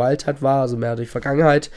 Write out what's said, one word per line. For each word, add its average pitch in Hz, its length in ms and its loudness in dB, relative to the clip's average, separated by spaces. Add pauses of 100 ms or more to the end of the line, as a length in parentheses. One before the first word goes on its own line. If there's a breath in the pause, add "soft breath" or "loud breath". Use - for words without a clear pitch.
Wild 135 240 0
halt 143 160 -4
war, 135 200 2
also 123 160 -2
mehr 117 180 -4
die 117 100 -6
Vergangenheit. 143 720 2